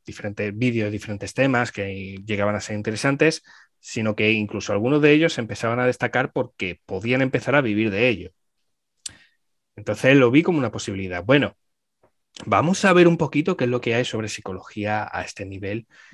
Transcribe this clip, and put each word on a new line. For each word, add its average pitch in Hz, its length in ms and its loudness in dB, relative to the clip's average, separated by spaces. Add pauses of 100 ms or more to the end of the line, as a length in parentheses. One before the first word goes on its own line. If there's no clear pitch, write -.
diferentes 104 520 -8
vídeos, 113 340 0
diferentes 101 420 -8
temas 127 380 2
que 98 540 -8
llegaban 104 300 0
a - 60 -4
ser 107 160 -8
interesantes, 139 640 0 (360)
sino 110 360 -4
que 107 160 2
incluso 104 420 -2
algunos 127 280 2
de 147 120 6
ellos 160 240 2
empezaban 117 420 -4
a 123 80 2
destacar 123 460 0
porque 98 520 -6
podían 123 360 -2
empezar 131 340 0
a 147 60 4
vivir 110 300 0
de 110 180 2
ello. 87 220 -4 (1400)
Entonces 110 400 2
lo 127 160 6
vi 151 120 6
como 180 160 0
una 117 120 -2
posibilidad. 95 520 -8
Bueno, 127 340 2 (880)
vamos 131 400 2
a 185 80 6
ver 175 140 8
un 170 100 4
poquito 165 400 -2
qué 131 80 -2
es 123 40 0
lo 123 120 -2
que 113 140 0
hay 123 100 0
sobre 110 240 -6
psicología 104 840 -6
a 90 120 -8
este - 220 -14
nivel, 98 420 -8 (260)